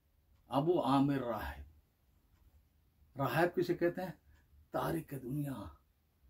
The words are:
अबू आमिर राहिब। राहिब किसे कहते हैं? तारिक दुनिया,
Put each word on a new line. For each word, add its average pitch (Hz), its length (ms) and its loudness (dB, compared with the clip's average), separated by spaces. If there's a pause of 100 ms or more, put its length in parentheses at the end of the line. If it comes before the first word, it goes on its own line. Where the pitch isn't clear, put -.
(500)
अबू 156 300 2
आमिर 135 420 4
राहिब। 113 440 -6 (1500)
राहिब 143 360 2
किसे 175 220 0
कहते 175 280 0
हैं? 185 120 -6 (600)
तारिक 151 420 -4
दुनिया, 131 560 -6 (580)